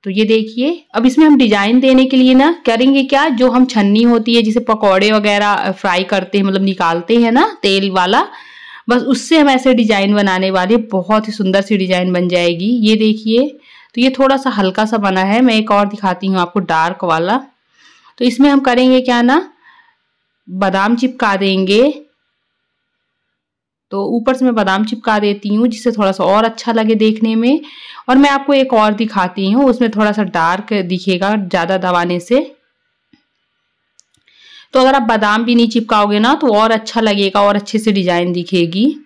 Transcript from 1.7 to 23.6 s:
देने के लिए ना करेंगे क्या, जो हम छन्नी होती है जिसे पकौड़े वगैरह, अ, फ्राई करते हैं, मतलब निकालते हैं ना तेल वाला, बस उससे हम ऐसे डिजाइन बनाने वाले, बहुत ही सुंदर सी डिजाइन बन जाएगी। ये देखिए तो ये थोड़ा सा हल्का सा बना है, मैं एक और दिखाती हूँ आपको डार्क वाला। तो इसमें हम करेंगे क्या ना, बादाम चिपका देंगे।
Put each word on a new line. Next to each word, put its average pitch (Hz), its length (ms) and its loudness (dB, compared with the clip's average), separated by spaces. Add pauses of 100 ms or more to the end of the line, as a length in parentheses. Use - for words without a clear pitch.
देने 262 240 4
के 269 120 0
लिए 254 180 4
ना 269 160 4 (160)
करेंगे 262 380 2
क्या, 277 240 0
जो 247 220 2
हम 247 160 4
छन्नी 208 360 0
होती 233 340 2
है 233 60 4
जिसे 220 200 0
पकौड़े 208 500 0
वगैरह, 208 360 0
अ, 196 240 -2
फ्राई 185 320 -2
करते 190 340 -2
हैं, 196 60 0
मतलब 196 180 -2
निकालते 185 540 -2
हैं 233 160 2
ना 302 140 4 (160)
तेल 196 280 0
वाला, 190 320 0 (640)
बस 247 160 0
उससे 269 340 0
हम 285 120 4
ऐसे 262 240 2
डिजाइन 208 400 0
बनाने 190 360 0
वाले, 190 260 0
बहुत 214 520 -2
ही 214 40 -8
सुंदर 190 300 -2
सी 202 140 -2
डिजाइन 180 360 -2
बन 180 160 -2
जाएगी। 175 420 -2 (100)
ये 220 160 2
देखिए 220 520 0 (460)
तो 240 60 -4
ये 262 100 2
थोड़ा 269 260 0
सा 262 160 -4
हल्का 202 320 -2
सा 220 140 -2
बना 190 240 -2
है, 202 180 0
मैं 247 140 2
एक 220 160 -2
और 202 180 2
दिखाती 196 380 -4
हूँ 190 120 0
आपको 175 240 -2
डार्क 165 420 -2
वाला। 175 320 0 (840)
तो 247 60 -4
इसमें 247 260 2
हम 277 120 2
करेंगे 254 380 2
क्या 247 220 -2
ना, 285 220 0 (1040)
बादाम 190 480 -2
चिपका 233 400 -2
देंगे। 196 680 0 (1900)